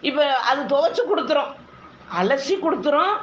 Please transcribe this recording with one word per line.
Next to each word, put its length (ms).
இப்ப 320
அது 120
துவைச்சு 380
கொடுத்துரும், 420
அலசி 360
கொடுத்துரும் 580